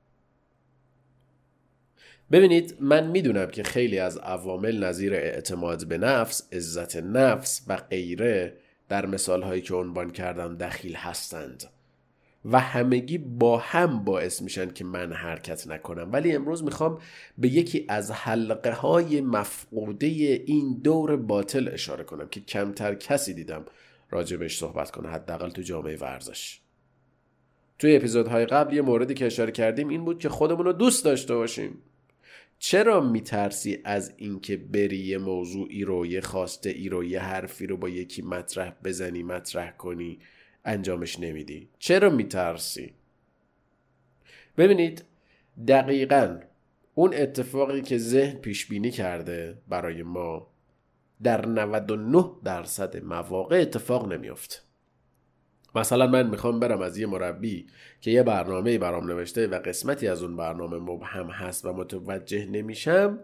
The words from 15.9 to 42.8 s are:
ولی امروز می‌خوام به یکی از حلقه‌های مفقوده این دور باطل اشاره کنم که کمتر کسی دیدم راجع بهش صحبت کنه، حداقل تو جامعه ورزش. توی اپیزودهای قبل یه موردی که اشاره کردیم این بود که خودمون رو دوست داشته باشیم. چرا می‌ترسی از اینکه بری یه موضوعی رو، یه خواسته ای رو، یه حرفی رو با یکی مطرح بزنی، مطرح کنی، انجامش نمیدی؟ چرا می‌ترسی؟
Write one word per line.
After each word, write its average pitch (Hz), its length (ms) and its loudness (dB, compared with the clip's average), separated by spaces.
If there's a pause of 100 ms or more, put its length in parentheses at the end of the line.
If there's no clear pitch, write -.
ولی 156 240 2
امروز 156 280 -4
می‌خوام 160 360 -2 (380)
به 120 100 4
یکی 160 420 2
از 104 220 -2
حلقه‌های 120 1120 2
مفقوده 123 1200 0
این 143 380 2
دور 156 320 4
باطل 110 560 0
اشاره - 320 -8
کنم 73 240 -12
که - 140 -12
کمتر 101 540 -4
کسی - 380 -2
دیدم 80 320 -10 (440)
راجع 87 280 -4
بهش 82 200 -6
صحبت 80 340 -6
کنه، 80 180 -12
حداقل 82 400 -8
تو 90 120 -10
جامعه 78 360 -8
ورزش. 65 600 -12 (1200)
توی 151 160 8
اپیزودهای 117 500 4
قبل 147 300 4
یه 147 60 4
موردی 127 320 2
که 131 120 0
اشاره 117 260 0
کردیم 117 360 0
این 165 180 -4
بود 165 140 -2
که 151 100 -2
خودمون 165 360 2
رو 180 80 4
دوست 214 320 4
داشته 131 300 2
باشیم. 117 460 -4 (800)
چرا 220 420 6
می‌ترسی 104 840 0
از 101 340 -4
اینکه 101 400 -6
بری 98 400 0
یه 95 200 -4
موضوعی 95 680 -4
رو، 92 220 0
یه 90 160 -4
خواسته 95 480 -6
ای 95 200 -6
رو، 90 140 -2
یه 90 160 -4
حرفی 95 480 -8
رو 92 100 -6
با 92 120 -6
یکی 90 320 -10
مطرح 90 520 -8 (100)
بزنی، 90 400 -6
مطرح 87 480 -8
کنی، 87 480 -10 (460)
انجامش 90 540 -4
نمیدی؟ 78 500 -10 (100)
چرا 196 300 6
می‌ترسی؟ 90 840 -2 (1600)